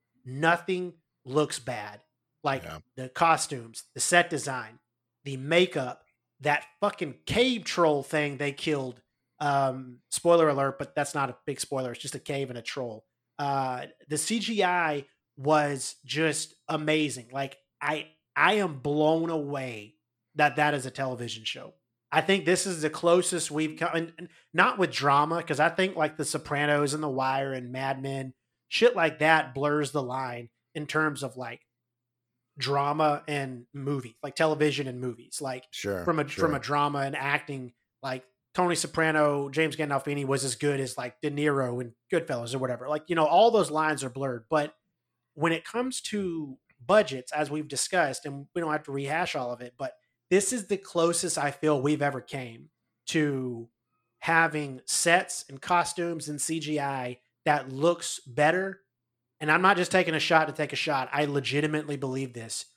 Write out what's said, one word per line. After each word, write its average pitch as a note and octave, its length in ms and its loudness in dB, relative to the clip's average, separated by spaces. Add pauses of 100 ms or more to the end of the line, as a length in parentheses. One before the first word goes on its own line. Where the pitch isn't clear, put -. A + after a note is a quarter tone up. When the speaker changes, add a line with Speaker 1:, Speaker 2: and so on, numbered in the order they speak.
(240)
Speaker 1:
Nothing E3+ 680 0 (300)
looks C#3+ 340 0
bad. G#2+ 420 -8 (420)
Like, C3+ 220 -2
Speaker 2:
Yeah. D#3 140 -12 (180)
Speaker 1:
the C3 120 -10
costumes, C#3 760 0 (100)
the C3 60 -12
set F3 280 4
design, B2 500 -6 (460)
the C#3 120 -8
makeup, D3 680 0 (360)
that D3 260 0 (140)
fucking F3+ 440 -2
cave A#3+ 400 2
troll D3+ 380 2
thing D3 340 -2
they C#3+ 160 -2
killed. C#3 480 -4 (380)
Um, C3 600 0 (100)
spoiler E3+ 380 6
alert, C#3 300 0
but - 160 -8
that's C#3+ 200 -2
not C3+ 160 0
a A#2+ 160 -16
big C3+ 140 -8
spoiler. C3 320 -4
It's - 100 -12
just C#3 120 -10
a C#3+ 60 -10
cave C#3 300 -6
and A#2+ 80 -10
a A2+ 40 -12
troll. A2+ 440 -8 (320)
Uh, C3+ 480 -2 (220)
the D3 100 -4
C A3 220 -2
G G3+ 220 0
I E3 440 0 (300)
was C#3+ 680 2
just D3 500 -2 (140)
amazing. D3+ 640 0
Like, C3+ 260 -6 (220)
I, D3 280 -4 (260)
I E3+ 200 6
am E3+ 260 0
blown D3+ 500 2
away C3+ 640 -6 (400)
that D3 220 4
that D3 180 4
is C3 100 -4
a C3 60 -6
television A#2+ 540 -6
show. - 280 -10 (400)
I D#3 80 4
think F#3 240 2
this F3 220 2
is E3+ 160 -4
the D#3 80 0
closest E3+ 600 2
we've D#3 280 -2
come, E3 160 -2
and, E3 220 -4
and F3 120 -14 (260)
not G3+ 240 4
with D#3+ 140 2
drama, D3 500 4
'cause C#3 160 -2
I D#3+ 100 6
think, F#3 280 0
like, D#3 200 0
The D3 80 -4
Sopranos D3 680 0
and D3+ 80 -4
The D3+ 60 -2
Wire C3+ 440 -2
and B2 200 -8
Mad C3 280 -4
Men, C3+ 340 -6 (340)
shit A#3+ 260 4
like E3 240 2
that D#3 360 4
blurs D3 360 0
the D3 120 -2
line B2 480 -8 (240)
in D3 120 -8
terms D3+ 360 0
of, B2+ 140 -8
like, B2 300 -12 (920)
drama C#3+ 680 2
and C3 460 -4
movie, C3+ 500 -6
like, C#3 140 -10
television D3 500 2
and B2 140 -8
movies, B2 400 -8
like, C3 320 -8
Speaker 2:
Sure, G2 320 -4
Speaker 1:
from D#3+ 160 2
a, C#3+ 40 0
from D3+ 280 0
Speaker 2:
sure. C#3+ 40 -2
Speaker 1:
a B2 40 -4
drama C#3+ 400 0
and C#3 160 -4
acting, C#3 580 -4 (280)
like, C3 220 -6 (300)
Tony F3 220 2
Soprano, D3+ 720 2
James D3+ 260 0
Gandolfini C#3+ 480 -2
was C3+ 200 0
as B2 100 -2
good C#3+ 260 0
as, B2+ 160 -6
like, B2 240 -10
De D3+ 100 -2
Niro C#3 500 0
and A#2+ 120 -10 (180)
Goodfellas B2+ 440 -2
or C3+ 40 -4
whatever. B2+ 300 -4
Like, D3+ 200 -2
you E3+ 80 0
know, D#3 100 4
all F#3+ 240 8
those F#3+ 200 4
lines D3+ 340 0
are B2+ 60 -6
blurred. B2+ 380 -6
But D3 260 0 (600)
when E3 180 0
it D#3+ 120 -2
comes B3+ 380 -4
to E3 540 -6 (240)
budgets, C3+ 520 2
as D3+ 180 -2
we've D3 180 -4
discussed, C#3+ 560 0
and C#3 300 -10
we F3 60 -4
don't D#3 120 -2
have D3+ 120 -4
to C#3+ 80 -10
rehash C#3+ 420 -2
all B2 180 -4
of A#2 80 -10
it, B2 160 -14
but C3 200 -8 (340)
this G3+ 220 4
is A3 140 -6
the G3 100 -2
closest E3+ 640 0
I C#3+ 140 0
feel D3+ 280 2
we've C#3+ 220 2
ever C3+ 180 0
came B2+ 500 -12 (360)
to C3 640 -2 (500)
having D3+ 640 0
sets - 640 2
and C#3 120 -16
costumes E3+ 680 -2
and D3 120 -8
C E3 180 -4
G D3+ 220 -4
I C3 400 -6 (240)
that C#3 260 2
looks E3 560 0
better. E3 560 2 (580)
And D3+ 120 2
I'm F3 100 6
not F#3 140 6
just F3 160 0
taking E3+ 220 4
a D#3 40 0
shot D#3+ 300 4
to C#3+ 40 -8
take D3 200 -4
a C3+ 40 -6
shot. C3+ 360 -2
I D3 140 2
legitimately D3 720 -2
believe C3 360 -6
this. A2+ 320 -10 (120)